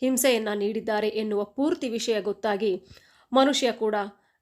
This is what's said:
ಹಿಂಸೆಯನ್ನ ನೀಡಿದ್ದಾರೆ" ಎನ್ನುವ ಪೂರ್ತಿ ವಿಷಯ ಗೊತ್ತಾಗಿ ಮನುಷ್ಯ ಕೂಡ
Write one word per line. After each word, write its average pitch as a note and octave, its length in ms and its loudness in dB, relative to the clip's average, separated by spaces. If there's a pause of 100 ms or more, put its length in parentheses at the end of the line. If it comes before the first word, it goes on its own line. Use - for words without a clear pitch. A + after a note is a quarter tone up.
ಹಿಂಸೆಯನ್ನ B3+ 540 2
ನೀಡಿದ್ದಾರೆ" G#3+ 540 -2
ಎನ್ನುವ G#3 360 -2
ಪೂರ್ತಿ C#4 440 -2
ವಿಷಯ A3 320 -2
ಗೊತ್ತಾಗಿ G3+ 640 -2 (500)
ಮನುಷ್ಯ C4+ 400 4
ಕೂಡ A3 220 -2 (480)